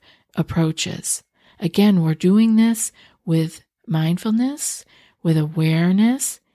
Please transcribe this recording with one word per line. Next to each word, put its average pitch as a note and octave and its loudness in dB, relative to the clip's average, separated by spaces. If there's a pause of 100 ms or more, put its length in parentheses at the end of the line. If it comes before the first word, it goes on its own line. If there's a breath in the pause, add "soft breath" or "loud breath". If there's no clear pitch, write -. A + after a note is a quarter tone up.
(360 soft breath)
approaches. - -4 (340 soft breath)
Again, G3+ 2
we're D#3+ 0
doing G#3+ 2
this A3+ 0 (320 soft breath)
with D#3+ -2 (240)
mindfulness, G#3+ -2 (380 soft breath)
with E3 2
awareness, E3 0 (140)